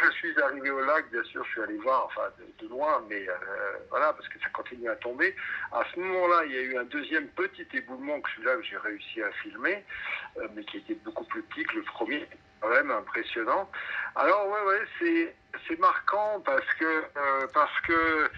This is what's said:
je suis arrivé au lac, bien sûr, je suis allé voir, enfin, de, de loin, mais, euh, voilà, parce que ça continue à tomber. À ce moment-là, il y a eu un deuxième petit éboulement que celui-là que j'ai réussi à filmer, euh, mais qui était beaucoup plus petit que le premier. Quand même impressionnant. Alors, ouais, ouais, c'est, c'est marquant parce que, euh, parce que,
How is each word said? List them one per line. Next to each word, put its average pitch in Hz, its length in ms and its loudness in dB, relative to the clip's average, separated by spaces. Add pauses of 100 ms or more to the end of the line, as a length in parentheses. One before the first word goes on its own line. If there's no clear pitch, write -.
je 190 100 8
suis 170 280 0
arrivé 139 300 0
au 135 120 0
lac, 147 280 2
bien 120 140 -2
sûr, 135 200 -8
je - 60 -8
suis 113 100 -4
allé 107 160 -4
voir, 120 300 2
enfin, 107 160 -4 (160)
de, 90 260 -16
de 107 60 -12
loin, 135 360 2
mais, 101 220 -4
euh, 92 40 -2 (580)
voilà, 147 220 4
parce - 160 -14
que - 100 -14
ça - 100 -4
continue 120 400 -6
à 110 60 -2
tomber. 127 400 0 (360)
À - 120 0 (100)
ce 170 60 -4
moment-là, 180 460 4
il 139 80 -4
y 131 40 -2
a 127 40 0
eu 131 160 -2
un 123 80 -2
deuxième 147 420 -2
petit 370 440 -4
éboulement 262 480 -4
que - 120 -4
celui-là 131 240 2
que 110 80 -2
j'ai 98 140 -8
réussi 104 440 -6
à 101 100 -2 (120)
filmer, 143 420 -2 (520)
euh, - 180 -6
mais - 80 -8
qui - 140 -12
était 330 280 -6
beaucoup 330 200 -8
plus - 180 -6
petit - 220 -6
que - 100 -2
le - 80 -4
premier. - 440 -4 (340)
Quand 107 80 0
même 135 220 4
impressionnant. 113 800 -2 (460)
Alors, 190 320 4
ouais, 202 220 0
ouais, 202 120 4 (160)
c'est, 170 380 2 (320)
c'est 165 120 -2
marquant 208 680 4
parce 180 200 4 (140)
que, 165 60 2
euh, 143 680 2
parce 147 280 4
que, 160 560 4